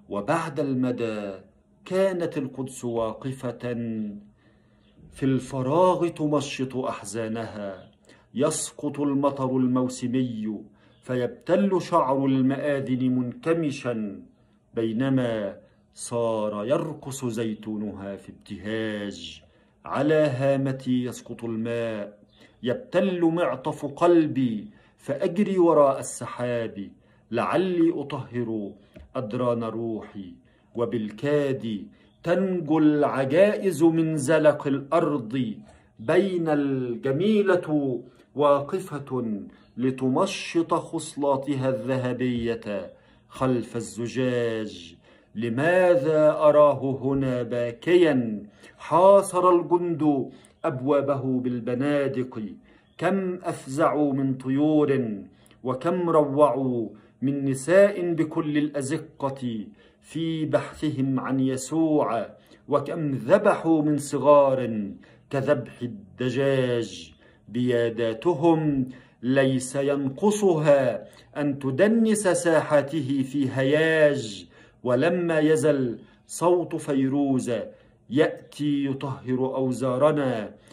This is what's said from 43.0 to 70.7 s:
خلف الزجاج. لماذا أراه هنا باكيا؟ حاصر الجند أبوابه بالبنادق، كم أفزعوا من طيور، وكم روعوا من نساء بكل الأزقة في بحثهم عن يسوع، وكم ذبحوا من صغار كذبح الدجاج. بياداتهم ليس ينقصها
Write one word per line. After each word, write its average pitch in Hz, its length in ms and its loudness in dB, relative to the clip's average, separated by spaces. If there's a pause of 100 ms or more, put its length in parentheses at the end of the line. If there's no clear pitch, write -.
خلف 123 480 -2
الزجاج. 110 1200 -4 (380)
لماذا 156 960 4
أراه 147 720 6
هنا 131 400 0
باكيا؟ 120 1000 2 (360)
حاصر 185 720 6
الجند 160 800 2 (340)
أبوابه 135 760 0
بالبنادق، 123 1000 -2 (560)
كم 185 360 -2
أفزعوا 143 800 0
من 135 220 0
طيور، 135 760 0 (560)
وكم 170 460 -2
روعوا 135 800 4 (340)
من 139 220 -2
نساء 175 680 4
بكل 151 460 -2
الأزقة 135 1080 -4 (340)
في 160 460 -4
بحثهم 135 760 -2
عن 127 200 -2
يسوع، 131 920 0 (380)
وكم 143 420 -2
ذبحوا 160 720 4
من 147 160 2
صغار 131 920 4 (400)
كذبح 139 520 -2
الدجاج. 123 1300 -2 (360)
بياداتهم 127 1400 0 (340)
ليس 131 540 0
ينقصها 143 1300 2 (280)